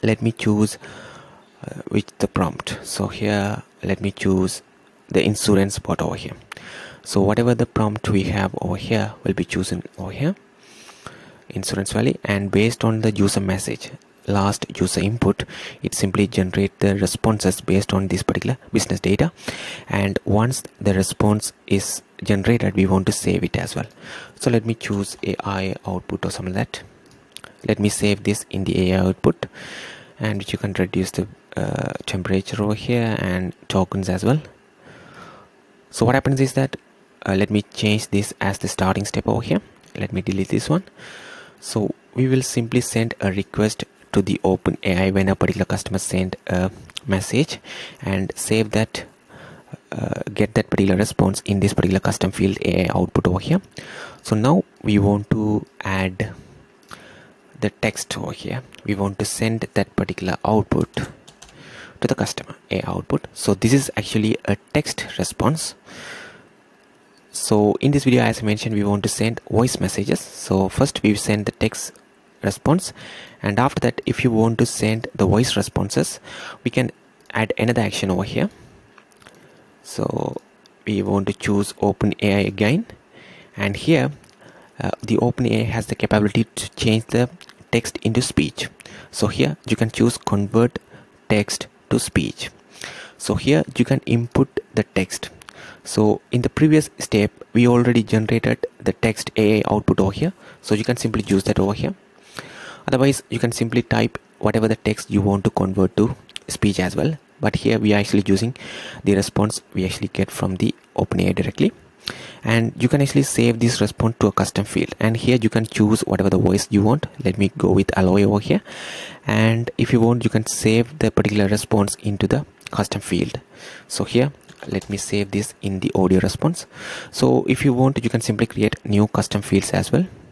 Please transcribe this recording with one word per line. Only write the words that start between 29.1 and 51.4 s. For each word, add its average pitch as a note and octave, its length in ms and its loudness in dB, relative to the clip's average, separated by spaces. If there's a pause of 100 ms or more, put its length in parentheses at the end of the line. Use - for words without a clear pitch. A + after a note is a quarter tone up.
and G#2 320 -4
you - 80 -4
can G2+ 160 -4
reduce F#2 360 0
the, - 160 -4 (300)
uh, - 360 -4 (140)
temperature F#2+ 560 -2
over G#2 120 0
here A2+ 440 -2
and F#2 340 -2 (160)
tokens F#2+ 400 -2
as F#2 160 -2
well. C3+ 160 4 (1500)
So - 160 0
what B2 80 4
happens C3+ 260 2
is C3+ 140 2
that, C3+ 220 0 (500)
uh, G2 80 0
let G2 160 2
me G#2 120 2
change - 460 0
this G2+ 320 0
as G2 180 -2
the - 100 -6
starting F#2+ 360 0
step - 240 -4
over A2 140 0
here. F3 180 0 (360)
Let G2 160 -6
me F#2 100 -4
delete F#2+ 260 -2
this - 220 -2
one. F3 140 0 (760)
So - 340 -4 (200)
we C3 140 2
will C3 140 2
simply A#2+ 380 -2
send A2+ 400 -2
a G2 120 0
request G#2 520 -2 (280)
to G2+ 100 2
the F#2 220 0
Open - 400 2
A F#2+ 220 2
I F#2+ 40 2
when F#2+ 180 2
a F#2+ 60 4
particular F#2+ 300 0
customer F#2+ 340 -4
send F#2 380 -2 (100)
a F#2 240 0 (360)
message, G#2 520 -2 (440)
and F#2+ 340 -2
save A2 360 0
that, - 320 -2 (840)
uh, - 300 -6 (140)
get G#2 200 -2
that - 160 0
particular F#2+ 260 2
response F#2+ 500 0